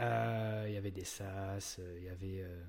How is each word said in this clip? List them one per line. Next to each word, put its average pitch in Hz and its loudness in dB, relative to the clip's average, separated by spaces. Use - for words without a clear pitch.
euh, 113 4
il 104 0
y - 0
avait 101 0
des 95 -4
SaaS, 98 -2
euh, 90 -6
il 90 -8
y 92 -6
avait, 95 -2
euh, 87 -6